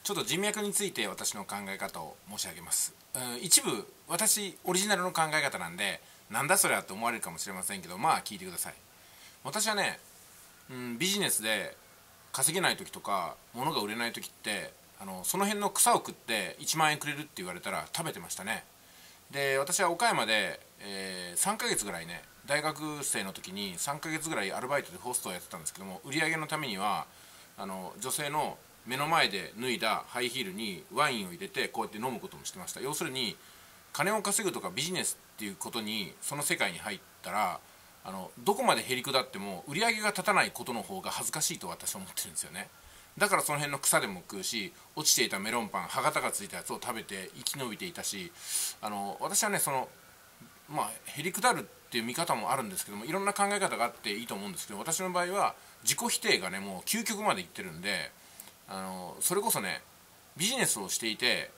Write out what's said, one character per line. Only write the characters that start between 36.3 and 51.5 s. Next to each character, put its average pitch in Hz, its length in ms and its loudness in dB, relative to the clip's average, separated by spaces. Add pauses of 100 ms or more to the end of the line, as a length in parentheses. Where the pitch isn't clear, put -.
の 147 60 -2
世 170 140 2
界 104 160 2
に 85 80 -6
入 101 160 -4
っ - 40 -12 (220)
た - 80 -8
ら、 92 300 2 (460)
あ 95 60 -8
の、 92 280 -8
ど 156 160 2
こ 262 80 0
ま 196 100 6
で 113 80 2
へ 117 140 0
り 123 80 -2
く 131 80 -4
だ 131 80 6
っ 123 100 -2
て - 80 -10
も 98 300 -6
売 139 80 -6
り 190 60 2
上 233 120 4
げ 214 80 -2
が 214 80 2
立 202 140 -2
た 208 100 4
な 165 100 6
い 107 60 2
こ - 160 -8
と 240 80 -4
の 226 80 -2
方 190 180 -6
が - 120 -6
恥 - 160 -2
ず - 40 -2
か 156 100 -2
し - 120 2
い 147 60 -6
と 101 80 -6
私 - 260 -6
は 98 80 -8
思 95 80 -12
っ - 60 -16
て - 80 -2
る 101 60 -8
ん - 20 -14
で 78 60 -6
す - 60 -2
よ 87 80 -10
ね。 95 180 -8 (500)
だ 202 100 6
か 196 60 6
ら 151 80 6
そ - 80 0
の 143 80 0
辺 143 120 0
の 143 60 -2
草 - 240 6
で 117 60 -2
も 92 140 -6
食 101 180 -8
う 92 40 -6
し、 98 300 -2 (220)
落 151 120 2
ち - 60 8
て 123 100 6
い 104 60 2
た 101 80 0
メ 104 140 -2
ロ 120 100 2
ン 104 80 -4
パ 95 120 -2
ン、 - 20 -4
歯 135 180 -2
型 151 200 4
が 120 100 0
つ - 120 -4
い 98 60 -10
た - 80 -8
や - 60 -8
つ 123 100 -6
を 110 80 -6
食 120 140 -4
べ 110 80 -6
て 95 320 -8
生 - 80 -12
き - 180 -2
延 123 80 -4
び 104 80 -6
て - 80 -6
い - 60 -6
た 135 120 -8
し、 85 280 -6 (500)
あ 107 80 -4
の、 101 320 -4
私 180 220 2
は 214 80 2
ね、 180 80 2
そ - 100 2
の、 131 180 0 (800)
ま 147 180 0
あ、 - 60 -6 (140)
へ - 160 -8
り 175 100 0
く 190 80 -4
だ 240 140 6